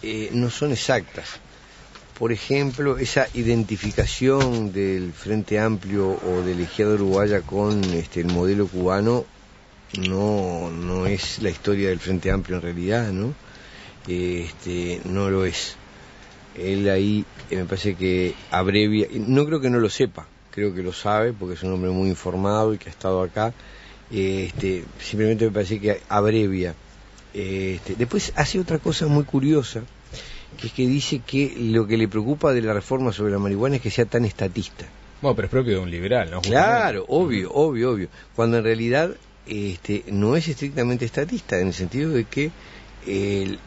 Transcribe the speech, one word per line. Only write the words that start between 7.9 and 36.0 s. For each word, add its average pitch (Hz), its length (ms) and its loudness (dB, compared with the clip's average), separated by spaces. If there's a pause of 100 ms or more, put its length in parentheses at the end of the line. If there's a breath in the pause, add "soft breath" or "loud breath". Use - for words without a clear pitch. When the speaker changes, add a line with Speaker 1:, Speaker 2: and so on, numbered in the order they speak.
Speaker 1:
el 85 80 0
modelo 92 380 2
cubano 95 580 2 (760)
no, 92 720 0
no 90 360 -2
es - 360 -2
la 98 80 2
historia 98 380 -2
del 90 100 0
Frente 92 320 -2
Amplio 90 260 0
en 85 60 -6
realidad, 95 500 -2
¿no? 107 220 -2 (720 loud breath)
Este, 87 1000 -4
no 98 240 0
lo 95 160 2
es. - 320 -4 (800 loud breath)
Él 98 320 0
ahí, 101 360 2 (260)
eh, 90 60 -2
me 92 80 -2
parece 95 300 -2
que 90 400 0 (160)
abrevia, 101 640 2
no 131 320 2
creo 156 160 0
que 131 80 0
no 123 120 4
lo 107 100 2
sepa, - 360 -2 (240)
creo 101 240 -2
que 92 80 -4
lo 90 100 -4
sabe 107 400 2
porque 92 220 -6
es - 80 -10
un 92 100 -2
hombre 92 180 0
muy 95 180 2
informado 98 640 2
y 104 60 -4
que - 100 -14
ha 73 40 -14
estado 95 300 0
acá. 107 300 -2 (580 loud breath)
Este, 95 720 -2 (140)
simplemente 107 460 2
me 110 60 2
parece 104 280 -2
que 101 300 0
abrevia. 101 680 2 (580)
Este, 95 640 -4
después 123 400 -2
hace 151 240 0
otra 175 200 0
cosa - 280 -2
muy 147 160 4
curiosa, 139 600 0 (800 loud breath)
que 113 60 -8
es 110 60 -8
que 127 160 0
dice 139 360 0
que 139 320 0
lo 113 300 2
que 110 100 2
le 110 120 4
preocupa 131 440 2
de 123 80 4
la 110 120 0
reforma 123 400 0
sobre 104 180 0
la 101 80 0
marihuana 101 380 0
es 120 60 -2
que 104 80 -2
sea 117 160 2
tan 120 180 0
estatista. 98 640 -4 (360)
Speaker 2:
Bueno, 131 140 2
pero 101 100 -2
es - 40 -4
propio 123 240 2
de 95 40 0
un 90 140 -4
liberal, 90 360 0